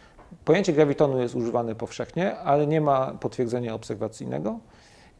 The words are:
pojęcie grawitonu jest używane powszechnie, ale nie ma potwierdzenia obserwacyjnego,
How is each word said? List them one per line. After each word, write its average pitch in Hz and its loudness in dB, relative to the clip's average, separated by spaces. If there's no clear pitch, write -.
pojęcie 180 4
grawitonu 143 4
jest 120 -2
używane 117 -2
powszechnie, 160 -4
ale 147 2
nie 156 2
ma 139 2
potwierdzenia 120 -4
obserwacyjnego, 127 -6